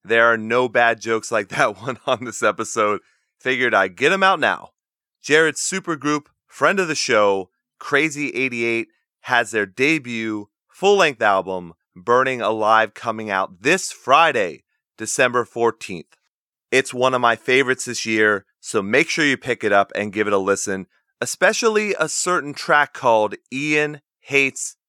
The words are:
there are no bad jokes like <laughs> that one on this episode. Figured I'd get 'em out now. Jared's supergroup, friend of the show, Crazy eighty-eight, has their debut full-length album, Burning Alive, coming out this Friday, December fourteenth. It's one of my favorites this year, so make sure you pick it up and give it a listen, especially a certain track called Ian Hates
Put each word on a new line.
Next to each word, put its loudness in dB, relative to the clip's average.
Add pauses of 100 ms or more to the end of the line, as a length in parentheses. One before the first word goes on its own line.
there 4
are 4
no 0
bad 2
jokes -4
like -2
<laughs> -12
that 0
one -8
on -2
this -8
episode. 0 (400)
Figured -2
I'd 2
get 0
'em -2
out 2
now. -2 (500)
Jared's 2
supergroup, -4 (220)
friend 0
of -4
the -4
show, 2 (300)
Crazy -2
eighty-eight, -4 (320)
has 0
their 0
debut -4 (180)
full-length 0
album, 0 (200)
Burning 0
Alive, 2
coming -8
out -4
this -2
Friday, 0 (320)
December 0
fourteenth. -4 (520)
It's 0
one 0
of 0
my 2
favorites 0
this -8
year, 2 (140)
so -4
make 2
sure -2
you 2
pick -6
it 2
up 2
and -4
give -2
it 0
a 2
listen, -2 (340)
especially 0
a -2
certain -4
track 0
called 2 (180)
Ian -2 (180)
Hates -4 (140)